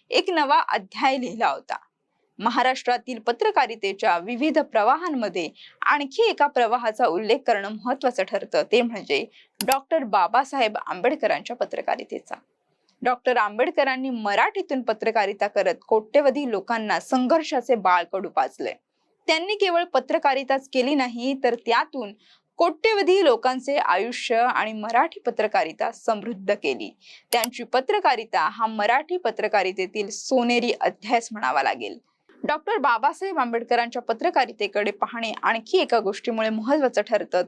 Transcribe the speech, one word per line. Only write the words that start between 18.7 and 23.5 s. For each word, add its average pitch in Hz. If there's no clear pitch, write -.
त्यांनी 330
केवळ 359
पत्रकारिताच 269
केली 262
नाही, 247
तर 240
त्यातून 233
कोट्यवधी 370
लोकांचे 254